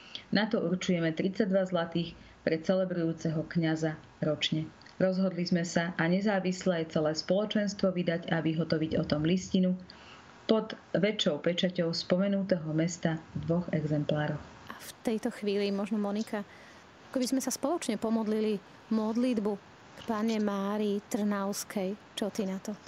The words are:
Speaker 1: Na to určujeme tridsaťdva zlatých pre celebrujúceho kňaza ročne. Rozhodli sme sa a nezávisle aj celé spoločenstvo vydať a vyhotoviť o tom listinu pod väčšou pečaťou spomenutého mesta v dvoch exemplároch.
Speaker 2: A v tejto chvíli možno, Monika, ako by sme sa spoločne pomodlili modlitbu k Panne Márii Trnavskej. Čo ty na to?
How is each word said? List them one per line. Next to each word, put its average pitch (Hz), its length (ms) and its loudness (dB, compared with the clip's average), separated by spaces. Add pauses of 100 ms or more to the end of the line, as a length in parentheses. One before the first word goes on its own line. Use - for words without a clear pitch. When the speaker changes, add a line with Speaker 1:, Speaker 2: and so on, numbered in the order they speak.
(320)
Speaker 1:
Na 208 160 4
to 208 160 0
určujeme 170 480 2
tridsaťdva 190 560 2
zlatých 170 480 -2 (320)
pre 160 80 4
celebrujúceho 165 960 0
kňaza 160 480 0 (240)
ročne. 151 400 0 (320)
Rozhodli 185 480 2
sme 175 240 2
sa 170 320 0
a 165 80 4
nezávisle 185 800 2
aj - 80 -14
celé 156 240 4
spoločenstvo 202 720 0
vydať 170 400 -2
a 165 80 2
vyhotoviť 160 560 0
o 160 80 2
tom 151 240 2
listinu 185 480 2 (720)
pod 220 300 2 (180)
väčšou 190 480 2
pečaťou 175 540 2
spomenutého 190 680 0 (100)
mesta 160 420 0 (160)
v 151 160 -4
dvoch 175 220 2
exemplároch. 151 680 0 (280)
Speaker 2:
A - 80 -16
v - 220 -16
tejto 220 320 -2
chvíli 202 400 -2
možno, 202 240 -2
Monika, 208 480 -4 (640)
ako - 80 -6
by 247 160 2
sme 262 80 2
sa - 140 -2
spoločne 277 400 -2
pomodlili 214 640 0 (320)
modlitbu 220 640 0 (420)
k - 100 -18
Panne 226 380 0
Márii 202 640 0
Trnavskej. 202 880 -2 (180)
Čo 208 160 -2
ty 214 160 -4
na 190 160 -4
to? 208 140 -8 (120)